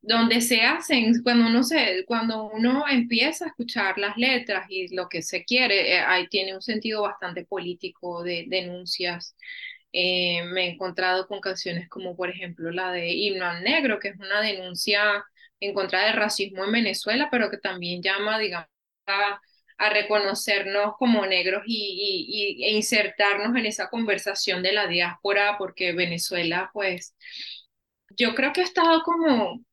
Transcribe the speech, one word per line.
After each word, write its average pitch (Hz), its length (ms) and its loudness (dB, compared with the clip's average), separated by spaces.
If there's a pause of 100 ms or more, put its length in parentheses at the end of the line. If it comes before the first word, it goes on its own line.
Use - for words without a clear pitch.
donde 226 400 4
se 233 220 4
hacen, 240 600 4
cuando 240 240 6
uno 233 160 6
se, 220 420 2
cuando 226 440 -2
uno 247 400 2
empieza 247 560 2
a - 40 -6
escuchar 202 480 -2
las 208 200 -2
letras 240 520 0
y 185 260 -6
lo 180 120 -2
que 165 140 -6
se - 240 -6
quiere, 196 480 4
eh, 180 60 4
ahí 180 280 2
tiene 190 280 -2
un 185 60 -12
sentido 214 420 -2
bastante 180 420 -6
político 180 800 -8
de 175 240 -4
denuncias. 180 880 -6 (580)
Eh, 180 520 0
me 180 200 -2
he 175 60 -2
encontrado 185 560 -2
con 196 120 -8
canciones 185 480 -6
como, 180 300 -10
por 180 120 -4
ejemplo, 175 420 -8
la 180 200 -4
de 170 220 -2
Himno 190 320 -2
al 175 180 -4
Negro, 254 360 2
que 202 100 -6
es 196 100 -14
una 202 220 -2
denuncia 202 840 0 (380)
en 202 120 -4
contra 190 320 2
del 214 100 4
racismo 196 500 -2
en 208 80 0
Venezuela, 233 580 0
pero 226 180 2
que 202 80 -8
también 175 440 -4
llama, 202 380 0
digamos, 180 280 -4 (380)
a, 202 340 0 (380)
a 214 120 2
reconocernos 208 1080 0
como 226 260 4
negros 185 400 0
y, 202 640 -4
y, 202 340 -4
y, 135 40 -2
e 214 60 2
insertarnos 208 840 0
en 226 120 0
esa 208 220 -4
conversación 196 720 -2
de 190 100 2
la 208 140 0
diáspora, 196 680 2
porque 185 360 -4
Venezuela, 170 800 -2
pues, 190 420 -4 (1000)
yo 233 180 2
creo 262 160 0
que 359 100 0
ha 359 40 4
estado 330 380 4
como 285 680 2